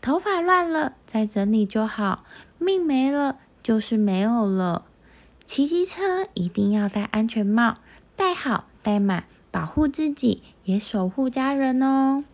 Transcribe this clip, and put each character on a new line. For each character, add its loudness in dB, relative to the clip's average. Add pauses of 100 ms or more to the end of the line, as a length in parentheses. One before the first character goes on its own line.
头 0
发 0
乱 4
了 -2 (120)
再 0
整 0
理 4
就 -2
好， -2 (340)
命 0
没 2
了 -2 (240)
就 2
是 -2
没 2
有 0
了。 -2 (640)
骑 0
机 0
车 -2
一 -2
定 0
要 2
戴 -4
安 -2
全 -2
帽， 2 (400)
戴 0
好 -4 (180)
戴 2
满， 0 (260)
保 -4
护 0
自 -2
己， -2 (220)
也 0
守 -2
护 -2
家 -2
人 0
哦。 2